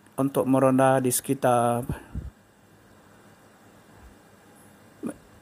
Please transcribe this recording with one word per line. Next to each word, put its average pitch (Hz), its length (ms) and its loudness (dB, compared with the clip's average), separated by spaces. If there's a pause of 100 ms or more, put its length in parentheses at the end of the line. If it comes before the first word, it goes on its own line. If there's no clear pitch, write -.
(140)
untuk 139 320 -2
meronda 131 560 4
di 127 80 -2
sekitar 120 720 0 (3500)